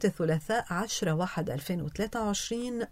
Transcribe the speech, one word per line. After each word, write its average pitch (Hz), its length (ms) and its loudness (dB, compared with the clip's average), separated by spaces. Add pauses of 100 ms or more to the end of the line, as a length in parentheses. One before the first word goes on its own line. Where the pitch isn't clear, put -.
الثلاثاء 160 640 2
عشرة 180 440 0
واحد 170 360 0
ألفين 147 320 -2
وثلاثة 220 440 -2
وعشرين 233 680 -2